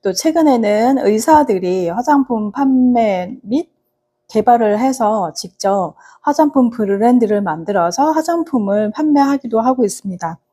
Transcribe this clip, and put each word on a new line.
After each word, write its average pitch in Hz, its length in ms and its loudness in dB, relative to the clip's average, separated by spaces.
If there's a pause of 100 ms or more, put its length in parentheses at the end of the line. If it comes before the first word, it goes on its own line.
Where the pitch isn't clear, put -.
또 196 100 -4
최근에는 254 880 0
의사들이 190 880 2
화장품 240 640 -2
판매 247 920 0
및 262 260 -4 (580)
개발을 220 520 2
해서 220 540 -2
직접 190 640 -4 (260)
화장품 285 480 2
브랜드를 214 720 2
만들어서 180 720 -2
화장품을 277 800 -2
판매하기도 277 720 0
하고 254 240 0
있습니다. 175 540 -8 (140)